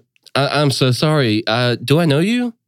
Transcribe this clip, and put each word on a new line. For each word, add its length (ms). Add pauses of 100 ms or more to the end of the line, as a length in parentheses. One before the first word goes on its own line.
(360)
I, 260
I'm 100
so 200
sorry. 560
Uh, 280
do 240
I 60
know 140
you? 340 (140)